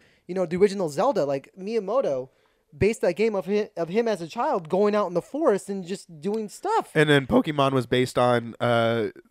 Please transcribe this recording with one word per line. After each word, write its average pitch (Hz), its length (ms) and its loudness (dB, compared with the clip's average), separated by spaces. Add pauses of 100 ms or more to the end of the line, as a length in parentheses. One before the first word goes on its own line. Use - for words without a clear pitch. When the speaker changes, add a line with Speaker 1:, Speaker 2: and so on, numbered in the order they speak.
(280)
Speaker 1:
you 180 80 -10
know, 185 100 0
the 170 120 -4
original 190 320 2
Zelda, 190 360 0
like, 139 340 -4
Miyamoto 196 720 -2 (460)
based 196 260 0
that 180 140 0
game 214 200 0
of 190 100 -4
hi-, 208 320 -2
of 165 100 -2
him 226 200 0
as 208 120 -2
a 170 80 -8
child 233 400 -4
going 208 280 2
out 208 100 2
in 175 80 -8
the 170 80 0
forest 269 480 0
and 196 160 -8
just 170 340 -12
doing 202 300 -4
stuff. 415 460 -4
Speaker 2:
And 151 120 4
then 143 200 4
Pokemon 151 460 2
was 127 120 0
based 127 320 0
on, 120 420 2
uh, 117 500 0 (220)